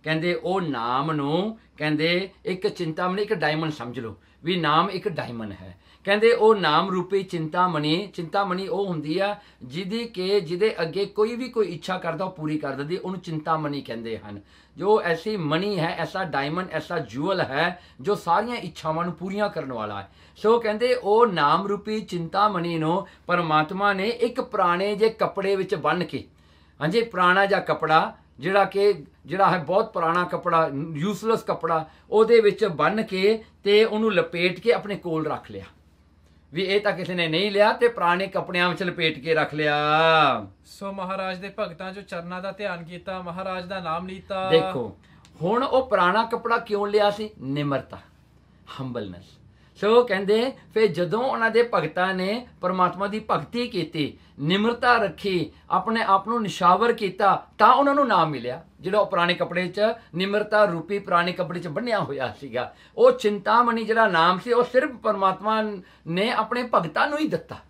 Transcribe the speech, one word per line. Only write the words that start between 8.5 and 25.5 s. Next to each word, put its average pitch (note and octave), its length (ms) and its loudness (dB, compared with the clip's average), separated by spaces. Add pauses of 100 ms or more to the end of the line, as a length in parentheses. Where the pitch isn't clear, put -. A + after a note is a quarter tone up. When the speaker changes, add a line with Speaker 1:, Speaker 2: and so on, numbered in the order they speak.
Speaker 1:
ਉਹ F#3+ 180 -2
ਹੁੰਦੀ D#3+ 320 -4
ਆ G3+ 180 -2 (260)
ਜਿਹਦੀ F#3 420 -6
ਕਿ, G3+ 360 0
ਜਿਹਦੇ F3+ 420 0
ਅੱਗੇ F#3+ 220 -2
ਕੋਈ G#3+ 320 -2
ਵੀ B3 120 -6
ਕੋਈ G#3+ 180 0
ਇੱਛਾ F3 320 -6
ਕਰਦਾ, E3+ 260 -4
ਉਹ F#3 60 -6
ਪੂਰੀ D#3 280 -6
ਕਰ C#3+ 140 -6
ਦਿੰਦੀ, D3 240 -6
ਉਹਨੂੰ F#3 240 -8
ਚਿੰਤਾਮਣੀ D#3 600 -4
ਕਹਿੰਦੇ A2+ 380 -8
ਹਨ। G2+ 220 -14 (380)
ਜੋ G3 240 2
ਐਸੀ E3+ 340 -2
ਮਣੀ F3+ 440 -2
ਹੈ, E3+ 180 -2
ਐਸਾ E3 260 -4
ਡਾਇਮੰਡ, D3+ 460 -4
ਐਸਾ D#3+ 280 -6
ਜਿਊਅਲ D3 420 -4
ਹੈ, D#3 400 -2 (200)
ਜੋ F3+ 140 0
ਸਾਰੀਆਂ G#3+ 420 0
ਇੱਛਾਵਾਂ D#3+ 480 -6
ਨੂੰ F3 100 -6
ਪੂਰੀਆਂ G3 340 -4
ਕਰਨ D3 240 -6
ਵਾਲਾ G#2 280 -6
ਹੈ। F#2+ 80 -16 (280)
ਸੋ A#3 240 4
ਕਹਿੰਦੇ, G#3+ 340 0
ਉਹ A3 320 4
ਨਾਮ E3 400 2
ਰੂਪੀ G#3+ 340 -4
ਚਿੰਤਾਮਣੀ E3+ 760 -2
ਨੂੰ E3+ 280 0 (200)
ਪਰਮਾਤਮਾ F3 680 2
ਨੇ F#3+ 160 -2
ਇੱਕ A#3+ 320 -2
ਪੁਰਾਣੇ F#3+ 560 0
ਜਿਹੇ A3 140 4
ਕੱਪੜੇ G3 460 0